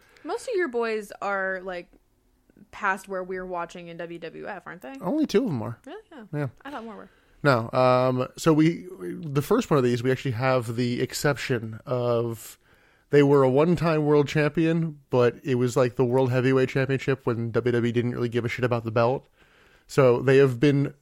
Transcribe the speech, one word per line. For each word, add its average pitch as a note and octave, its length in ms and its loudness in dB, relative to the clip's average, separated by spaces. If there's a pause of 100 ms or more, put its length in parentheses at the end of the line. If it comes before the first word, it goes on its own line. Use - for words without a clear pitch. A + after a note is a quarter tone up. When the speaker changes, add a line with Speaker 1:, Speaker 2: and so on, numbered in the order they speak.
(240)
Speaker 1:
Most G#4 240 -8
of A#4+ 60 -4
your F4+ 140 -2
boys A3+ 520 -6
are, F#3+ 420 -4
like, F3+ 260 -12 (880)
past G3 320 -4
where F#3 160 -8
we're F#3 220 -10
watching F3 420 -10
in E3+ 80 -14
W E3+ 220 -12
W D#3+ 280 -14
F, F#3+ 200 -12
aren't D#3+ 160 -18
they? C4+ 180 -16
Speaker 2:
Only C#4+ 260 -2
two - 180 0
of - 40 -4
them B2 140 -4
are. A2+ 240 -10
Speaker 1:
Really? G4 160 -16 (120)
Oh. A3 220 -20
Speaker 2:
Yeah. C#3+ 120 -4 (160)
Speaker 1:
I C#4 60 -14
thought A#3+ 140 -14
more G#3+ 120 -16
were. - 120 -20 (340)
Speaker 2:
No. B2 300 2
Um, B2+ 640 2
so E3 160 4
we, E3 340 2 (140)
the E3+ 420 -6
first A3+ 280 0
one D3+ 80 4
of B2 60 2
these, A#2+ 180 0
we C3 100 0
actually C3 200 -4
have B2 440 -2
the B2 240 -2
exception A#2+ 840 -4
of A#2+ 720 -2 (520)
they C#3+ 120 8
were C#3+ 200 6
a C3 60 6
one-time D#3 560 2
world D3 240 4
champion, D#3+ 720 0 (120)
but B2 320 2
it C3+ 120 -2
was, B2 220 0
like, B2+ 200 2
the C3+ 80 2
World B2+ 260 2
Heavyweight C3 380 2
Championship C3+ 560 -2
when A#2 280 -2
W A#2 200 0
W A#2+ 160 2
E A#2 40 -2
didn't A#2+ 200 0
really A#2+ 160 -4
give A2+ 160 -2
a A#2+ 40 -2
shit - 160 -6
about A#2 200 0
the A2+ 60 -6
belt. A#2+ 360 0 (600)
So B2+ 340 4
they C3 180 4
have C3 220 6
been, C#3 420 2